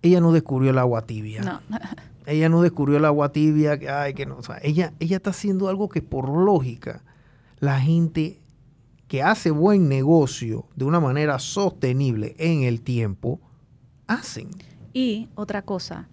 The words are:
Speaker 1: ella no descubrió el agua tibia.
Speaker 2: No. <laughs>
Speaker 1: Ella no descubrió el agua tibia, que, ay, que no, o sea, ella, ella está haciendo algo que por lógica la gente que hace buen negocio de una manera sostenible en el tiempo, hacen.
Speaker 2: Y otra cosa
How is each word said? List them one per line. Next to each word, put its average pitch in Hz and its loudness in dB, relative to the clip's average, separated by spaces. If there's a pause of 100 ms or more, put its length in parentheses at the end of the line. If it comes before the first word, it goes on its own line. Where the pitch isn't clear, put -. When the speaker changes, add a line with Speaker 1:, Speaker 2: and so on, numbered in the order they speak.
Speaker 1:
ella 175 6
no 165 6
descubrió 135 2
el 131 2
agua 123 0
tibia. 107 -10
Speaker 2:
No. 190 -8
<laughs> 214 -8 (480)
Speaker 1:
Ella 156 2
no 165 6
descubrió 147 2
el 147 4
agua 147 2
tibia, 151 2
que, 139 -12
ay, 143 -4
que 139 -8
no, 131 -12
o 120 -14
sea, - -14
ella, 151 0
ella 165 -2
está 185 -4
haciendo 190 -2
algo 196 -4
que 165 -4
por 131 -6
lógica 156 0 (560)
la 139 0
gente 160 0 (680)
que 131 -2
hace 180 2
buen 170 4
negocio 135 2 (100)
de 131 -4
una 170 2
manera 143 0
sostenible 131 -2
en 160 0
el 120 0
tiempo, 120 -4 (680)
hacen. - -8 (460)
Speaker 2:
Y 233 -4
otra 208 -8
cosa - -10